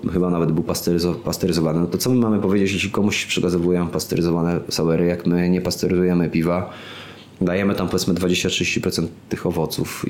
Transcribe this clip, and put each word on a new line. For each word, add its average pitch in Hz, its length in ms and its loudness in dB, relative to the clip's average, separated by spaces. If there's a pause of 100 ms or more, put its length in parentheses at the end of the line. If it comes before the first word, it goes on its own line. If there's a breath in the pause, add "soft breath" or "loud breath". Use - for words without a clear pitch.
(120)
chyba 90 180 2
nawet 82 220 2
był 80 120 2
pasteryzo-, 87 500 0
pasteryzowany. 85 680 0
No 87 60 2
to 85 120 -2
co 127 120 0
my 127 60 4
mamy 113 240 2
powiedzieć, 98 320 2
jeśli 98 180 -2
komuś 101 260 0
się - 120 -4
przygazowują 87 600 2
pasteryzowane 85 800 0
sowery, 82 380 2
jak 87 200 0
my 87 240 2
nie 90 100 2
pasteryzujemy 90 680 2
piwa? 87 400 0 (680 loud breath)
Dajemy 95 340 2
tam, 95 140 -2
powiedzmy, 92 260 0
dwadzieścia 90 340 0
trzydzieści 90 320 -2
procent 85 300 -2 (180)
tych - 180 -4
owoców 82 640 -4